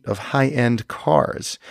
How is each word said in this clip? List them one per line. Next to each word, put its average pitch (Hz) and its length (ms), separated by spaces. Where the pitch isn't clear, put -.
of 104 120
high-end 123 680
cars. - 720